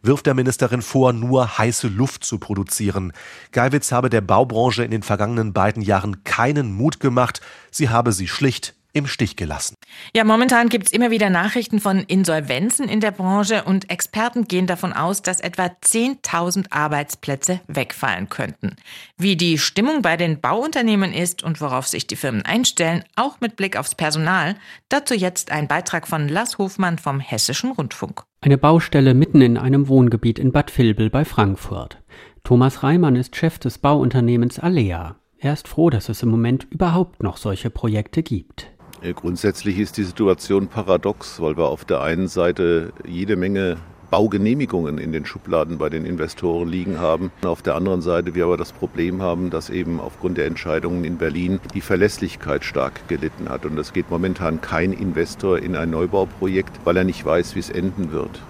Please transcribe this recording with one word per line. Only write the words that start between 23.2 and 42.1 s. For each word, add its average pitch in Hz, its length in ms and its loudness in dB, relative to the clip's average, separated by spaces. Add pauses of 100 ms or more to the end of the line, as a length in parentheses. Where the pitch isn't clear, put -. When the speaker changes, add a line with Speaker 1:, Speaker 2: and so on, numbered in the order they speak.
Speaker 2:
mit 233 160 -4
Blick 190 200 -2
aufs - 180 -4
Personal, 165 640 0 (320)
dazu 285 260 0
jetzt 180 380 -2
ein 151 160 -2
Beitrag 165 400 -2
von 151 180 -2
Lars 185 300 -2
Hofmann 185 420 -2
vom 139 220 -4
Hessischen 131 520 -4
Rundfunk. - 520 -8 (160)
Speaker 3:
Eine 139 180 6
Baustelle 147 540 6
mitten 135 300 8
in 120 160 6
einem 135 300 2
Wohngebiet 120 500 4
in 131 120 4
Bad - 260 0
Vilbel 110 340 4
bei 147 160 2
Frankfurt. - 720 -2 (440)
Thomas 127 400 4
Reimann 151 340 4
ist - 200 -4
Chef 165 220 0
des - 200 -4
Bauunternehmens 123 800 2
Alea. 95 580 0 (200)
Er 139 160 -2
ist - 160 -6
froh, 165 220 4
dass 113 180 -2
es 107 140 -4
im 120 80 4
Moment 117 400 2
überhaupt 175 520 0
noch 95 140 -4
solche 98 320 -4
Projekte 110 540 -2
gibt. - 440 -8 (340)
Speaker 4:
Äh, 87 120 -6
grundsätzlich 92 640 -2
ist 104 180 -2
die 107 60 -2
Situation 98 640 2
paradox, 95 720 -2
weil 78 160 0
wir 82 100 2
auf 69 180 -4
der 69 160 0
einen 82 260 -2